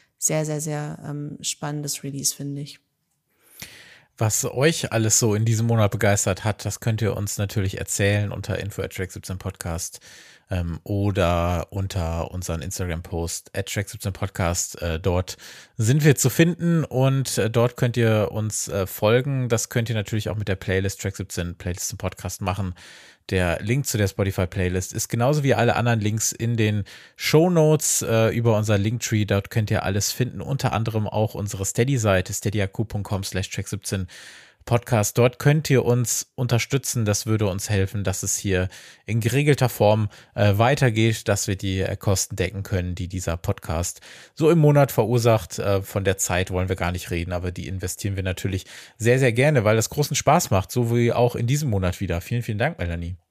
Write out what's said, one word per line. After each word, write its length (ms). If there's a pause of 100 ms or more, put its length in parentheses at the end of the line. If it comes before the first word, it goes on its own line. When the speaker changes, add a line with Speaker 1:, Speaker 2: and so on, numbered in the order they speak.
(180)
Speaker 1:
sehr, 260
sehr, 160
sehr, 420
ähm, 380
spannendes 640
Release, 320
finde 260
ich. 180 (1400)
Speaker 2:
Was 280
euch 480
alles 260
so 160
in 100
diesem 220
Monat 240
begeistert 540
hat, 200
das 140
könnt 240
ihr 140
uns 200
natürlich 420
erzählen 520
unter 300
info 200
at 120
track 180
siebzehn 280
podcast, 600 (520)
ähm, 340
oder 840
unter 600
unseren 320
Instagram-Post 960
at 80
track 220
siebzehn 240
podcast. 680
Äh, 200
dort 360 (400)
sind 280
wir 100
zu 160
finden 540
und, 540
äh, 120
dort 260
könnt 200
ihr 340
uns, 380
äh, 180
folgen. 600
Das 200
könnt 200
ihr 80
natürlich 320
auch 80
mit 100
der 80
Playlist 460
Track 160
siebzehn, 400
Playlist 320
zum 100
Podcast 420
machen. 340 (560)
Der 320
Link 240
zu 100
der 100
Spotify-Playlist 840
ist 160
genauso 340
wie 120
alle 220
anderen 220
Links 320
in 280
den 260 (320)
Shownotes, 880
äh, 340
über 180
unser 220
Linktree. 480
Dort 240
könnt 220
ihr 120
alles 300
finden, 300
unter 320
anderem 340
auch 260
unsere 300
Steady-Seite, 720
steadyaq 380 (300)
com 220
slash 240
track 200
siebzehn 400 (580)
podcast. 520
Dort 200
könnt 300
ihr 160
uns 520
unterstützen. 680
Das 220
würde 220
uns 200
helfen, 340
dass 200
es 140
hier 340 (340)
in 160
geregelter 480
Form, 400 (260)
äh, 220
weitergeht, 720
dass 200
wir 80
die, 240
äh, 160
Kosten 400
decken 260
können, 320
die 120
dieser 300
Podcast 640 (340)
so 160
im 80
Monat 320
verursacht. 680
Äh, 240
von 220
der 120
Zeit 340
wollen 200
wir 60
gar 160
nicht 180
reden, 220
aber 200
die 160
investieren 480
wir 60
natürlich 420 (320)
sehr, 220
sehr 160
gerne, 300
weil 120
das 140
großen 260
Spaß 320
macht, 240
so 240
wie 160
auch 240
in 100
diesem 220
Monat 320
wieder. 220
Vielen, 200
vielen 140
Dank, 220
Melanie. 380 (140)